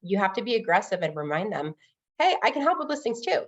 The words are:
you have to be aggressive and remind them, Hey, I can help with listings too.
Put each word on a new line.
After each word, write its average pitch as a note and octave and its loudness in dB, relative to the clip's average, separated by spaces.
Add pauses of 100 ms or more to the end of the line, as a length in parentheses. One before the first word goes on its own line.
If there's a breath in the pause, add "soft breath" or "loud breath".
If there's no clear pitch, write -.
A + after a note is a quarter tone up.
you F#3+ -2
have F#3+ 2
to A#3+ -4
be A3+ -2
aggressive F3+ 2
and D3+ -2
remind D3+ -2
them, D#3 -4 (440 soft breath)
Hey, F4+ 4
I - 6
can C#4 -2
help E4+ 2
with D4+ -6
listings B3 -4
too. F3 0